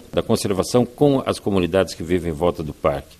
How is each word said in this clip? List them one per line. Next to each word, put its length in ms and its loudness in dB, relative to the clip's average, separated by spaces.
da 100 0
conservação 640 0
com 400 2
as 140 -2
comunidades 540 0
que 100 -10
vivem 260 0
em 40 -2
volta 280 0
do 100 -6
parque. 480 -4